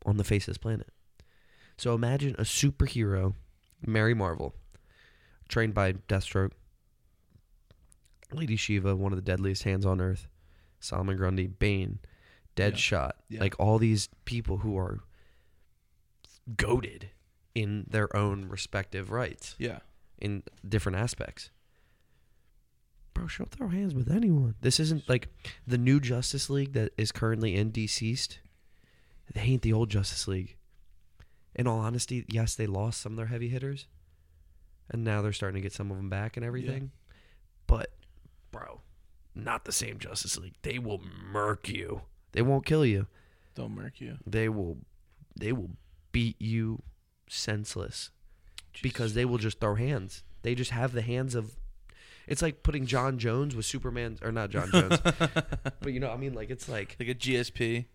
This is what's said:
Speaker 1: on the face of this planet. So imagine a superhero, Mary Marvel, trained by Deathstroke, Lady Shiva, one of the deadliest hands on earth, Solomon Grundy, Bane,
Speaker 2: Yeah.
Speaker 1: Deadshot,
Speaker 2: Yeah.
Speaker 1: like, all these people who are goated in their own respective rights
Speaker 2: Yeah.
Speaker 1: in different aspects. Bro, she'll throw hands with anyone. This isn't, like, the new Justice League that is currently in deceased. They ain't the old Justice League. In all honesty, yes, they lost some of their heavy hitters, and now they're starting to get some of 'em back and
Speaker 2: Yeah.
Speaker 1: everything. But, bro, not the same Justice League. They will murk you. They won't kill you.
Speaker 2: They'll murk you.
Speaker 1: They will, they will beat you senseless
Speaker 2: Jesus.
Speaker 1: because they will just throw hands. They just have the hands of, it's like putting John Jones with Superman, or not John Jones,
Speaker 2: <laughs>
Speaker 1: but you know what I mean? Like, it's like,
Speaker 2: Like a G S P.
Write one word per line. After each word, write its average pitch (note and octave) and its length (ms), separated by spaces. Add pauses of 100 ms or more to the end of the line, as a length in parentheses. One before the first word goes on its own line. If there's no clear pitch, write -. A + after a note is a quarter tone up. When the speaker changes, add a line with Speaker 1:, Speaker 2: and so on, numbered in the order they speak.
Speaker 1:
on G2+ 120
the G2+ 80
face G2+ 240
of - 60
this - 40
planet. A2 300 (920)
So A#2+ 160
imagine B2+ 420
a - 60
superhero, G#2 920 (520)
Mary A2 280
Marvel, F2+ 420 (920)
trained A2 260
by G2 180
Deathstroke, F#2+ 580 (1800)
Lady C3+ 240
Shiva, G2 400
one G2 160
of F#2+ 40
the F#2 60
deadliest F#2+ 400
hands G2 240
on F#2+ 140
earth, F#2 260 (540)
Solomon F#2+ 360
Grundy, F#2 300
Bane, G2 540 (560)
Speaker 2:
Yeah. G2+ 140
Speaker 1:
Deadshot, F2 420 (160)
Speaker 2:
Yeah. A2 120
Speaker 1:
like, G2 200
all G#2+ 180
these A2 300 (160)
people A2 340
who G#2 180
are F#2+ 220 (1600)
goated - 480 (500)
in G#2 340
their G#2+ 280
own G2+ 320
respective F#2+ 600
rights - 480
Speaker 2:
Yeah. A2+ 220 (380)
Speaker 1:
in G2+ 240 (240)
different G2 320
aspects. - 520 (1600)
Bro, - 140
she'll - 180
throw B3+ 220
hands F#3 260
with B2+ 160
anyone. D#3 500
This B2+ 200
isn't, D#3 280
like, B2+ 200 (380)
the B2+ 120
new C3 220
Justice B2+ 480
League C#3 260
that A2 220
is G#2+ 160
currently A2 420
in G#2 160
deceased. A2+ 680 (920)
They - 100
ain't B2 200
the A2+ 100
old A2 180
Justice G2 380
League. F#2+ 280 (960)
In A#2+ 120
all A2+ 140
honesty, A#2+ 480
yes, A2+ 260
they A2+ 120
lost G#2 340
some G#2+ 120
of A2+ 40
their A2+ 100
heavy A#2 220
hitters, C3+ 380 (1000)
and A#2 140
now G#2+ 200
they're G#2 100
starting G2 280
to - 20
get F#2+ 100
some G2+ 180
of F#2+ 80
'em G2 100
back G2+ 280
and A#2 80
Speaker 2:
Yeah. A#2 40
Speaker 1:
everything. C3 440 (720)
But, - 300 (560)
bro, - 300 (520)
not - 300
the G#2+ 80
same G#2+ 260
Justice - 400
League. F2+ 240
They B2 160
will G#2+ 200
murk F#2+ 680
you. F#2+ 340 (300)
They - 100
won't C3+ 220
kill D#3 220
you. G#2 220 (460)
Speaker 2:
They'll B2 140
murk G#2 320
you. B2 240
Speaker 1:
They A2 240
will, F#2 300 (580)
they G#2 160
will F2+ 240 (360)
beat A#2 280
you A2+ 420 (460)
senseless - 800 (640)
Speaker 2:
Jesus. - 100
Speaker 1:
because A#2 320
they A#2+ 100
will B2 140
just G#2+ 220
throw G#2 140
hands. A2+ 480 (200)
They A#2+ 120
just B2 160
have A#2+ 220
the A#2+ 100
hands B2 320
of, A2+ 220 (680)
it's - 160
like D#3+ 200
putting D3 240
John B2+ 320
Jones B2 380
with A2 100
Superman, A#2+ 560
or A2+ 100
not A2 180
John F2+ 200
Jones, E3+ 300
Speaker 2:
<laughs> - 800
Speaker 1:
but C#3+ 120
you B2+ 80
know C3+ 80
what A2 60
I B2 60
mean? C3+ 140
Like, A2 160
it's B2+ 180
like, G#2+ 300
Speaker 2:
Like A#2+ 100
a B2+ 60
G B2 220
S A#2+ 140
P. A#2+ 440